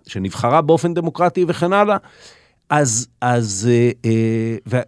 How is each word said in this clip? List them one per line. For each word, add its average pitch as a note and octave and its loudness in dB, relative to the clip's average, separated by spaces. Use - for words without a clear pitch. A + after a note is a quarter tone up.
שנבחרה A#2+ 0
באופן E3 2
דמוקרטי F3 0
וכן F3 -2
הלאה. G#3 2
אז, B2+ 0
אז, A#2 -2
אה, A#2+ 4
אה, A2+ -2
ו-, B2 -2